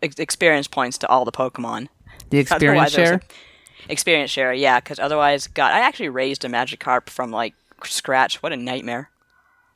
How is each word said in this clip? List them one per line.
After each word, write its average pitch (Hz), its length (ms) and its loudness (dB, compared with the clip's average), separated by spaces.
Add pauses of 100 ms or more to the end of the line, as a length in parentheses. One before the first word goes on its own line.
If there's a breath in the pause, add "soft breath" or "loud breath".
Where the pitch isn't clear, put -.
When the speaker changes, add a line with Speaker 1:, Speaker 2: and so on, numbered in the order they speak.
Speaker 1:
ex-, 151 160 -8
experience 156 480 0
points 127 320 -4
to - 100 -4
all 127 160 2
the 117 80 -6
Pokemon. 123 560 -6 (420 loud breath)
Speaker 2:
The 143 80 4
Speaker 1:
<laughs> - 0 -
Speaker 2:
experience 147 540 4
Speaker 1:
Otherwise, - 20 -4
there's 170 140 6
Speaker 2:
share? 180 120 2 (680 loud breath)
Speaker 1:
a - 40 -6
experience 147 380 0
share, 131 240 0
yeah, 131 260 4
'cause - 180 -12
otherwise, 143 480 2
God, 131 260 0
I 208 80 4
actually 240 300 0
raised 131 340 -4
a 127 40 -8
Magikarp 120 600 -2
from, 123 220 -8
like, 113 240 -6 (300)
scratch. - 580 0
What 160 100 -6
a 143 40 -8
nightmare. 123 540 -8 (640)